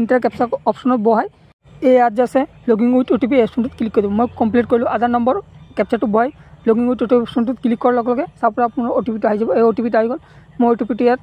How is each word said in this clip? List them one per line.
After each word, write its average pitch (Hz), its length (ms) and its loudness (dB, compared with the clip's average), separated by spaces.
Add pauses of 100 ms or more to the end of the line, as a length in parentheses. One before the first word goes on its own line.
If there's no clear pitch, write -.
inter 247 240 0
captcha 240 200 -4 (260)
অপশ্যনত 247 360 0
বহাই 233 200 2 (640)
এই 254 100 6
ইয়াত 240 200 2
যে 254 80 2
আছে 262 140 0 (300)
login 233 260 2
উইথ 254 180 0
অ' 220 60 2
টি 262 100 0
পি, 285 100 0
এই 220 60 4
অপশ্যনটোত 247 320 -4
click 220 160 -4
কৰি 214 100 2
দিব। 202 140 -4
মই 247 80 0 (140)
complete 233 300 0
কৰিলোঁ 240 240 0
আধাৰ 240 220 0
number 240 180 0 (420)
কেপচাটো 214 380 -2
বহাই 240 160 0 (380)
logging 226 220 2
উইথ 233 140 -4
অ' 214 60 -2
টি 262 40 2
পি 240 100 4
অপশ্যনটোত 233 380 -2
click 233 200 -2
কৰাৰ 247 160 2
লগে 233 140 -2
লগে 240 120 -4 (160)
চাওক 226 120 0 (160)
আপোনাৰ 233 280 -4
অ' 233 80 0
টি 226 100 -4
পিটো 220 160 -2
আহি 214 100 -2
যাব। 226 180 -2
এই 226 100 4
অ' 226 80 2
টি - 80 -2
পিটো 233 160 -2
আহি 226 100 0
গ'ল। 302 80 -6 (420)
মই 233 120 4
অ' 233 60 -2
টি 240 100 -6
পিটো 240 180 -4
ইয়াত 247 160 2